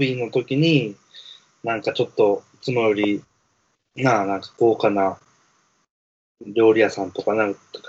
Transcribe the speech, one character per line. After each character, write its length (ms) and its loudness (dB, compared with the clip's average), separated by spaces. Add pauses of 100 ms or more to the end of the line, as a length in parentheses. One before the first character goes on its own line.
日 140 -2
の 160 -6
時 240 -2
に、 400 0 (680)
な 120 -4
ん 60 -8
か 120 -4
ち 100 -2
ょ 20 0
っ 60 -20
と 320 0 (120)
い 60 -20
つ 100 -6
も 100 -2
よ 120 2
り、 300 -2 (720)
な 260 2
あ、 40 -2
な 120 -2
ん 40 -8
か 160 -18
豪 200 4
華 120 2
な 300 0 (1200)
料 320 4
理 60 2
屋 100 4
さ 160 -6
ん 60 -12
と 120 -8
か、 120 -2
な 100 0
ん 100 -4
か 40 -20 (300)